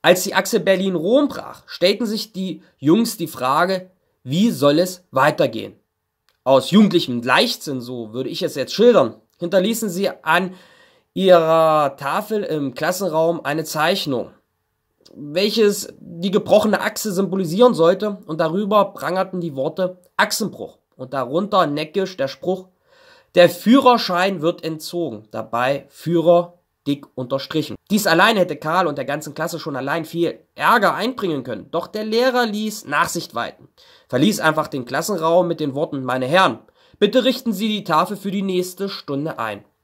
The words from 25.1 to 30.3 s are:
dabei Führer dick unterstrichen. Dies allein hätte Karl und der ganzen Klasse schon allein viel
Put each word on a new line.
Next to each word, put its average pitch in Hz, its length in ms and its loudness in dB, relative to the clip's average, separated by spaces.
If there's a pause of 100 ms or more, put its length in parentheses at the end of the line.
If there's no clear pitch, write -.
dabei 123 560 -4
Führer 170 680 2 (320)
dick 143 280 -4
unterstrichen. 135 640 -6 (140)
Dies 208 160 0
allein 190 320 4
hätte 175 180 0
Karl 170 300 0
und 143 100 -4
der 139 80 -6
ganzen 143 300 -8
Klasse 160 240 -6
schon 147 180 -8
allein 147 300 -6
viel 170 340 -4 (140)